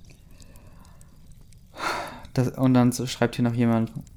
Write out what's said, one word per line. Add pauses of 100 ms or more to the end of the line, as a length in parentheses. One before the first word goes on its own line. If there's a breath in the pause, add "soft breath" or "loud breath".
(2250 loud breath)
das,
und
dann
schreibt
hier
noch
jemand, (260)